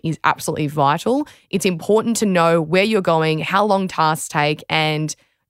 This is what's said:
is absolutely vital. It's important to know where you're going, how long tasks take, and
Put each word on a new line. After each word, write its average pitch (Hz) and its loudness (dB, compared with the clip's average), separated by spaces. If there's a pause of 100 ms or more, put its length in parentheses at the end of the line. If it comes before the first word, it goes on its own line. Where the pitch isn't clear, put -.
is 156 -2
absolutely - -2
vital. 156 0 (220)
It's - -4
important 208 0
to 220 0
know 170 4
where 165 0
you're 220 2
going, 160 2
how 185 0
long 196 0
tasks 156 0
take, 151 -2
and 156 0 (340)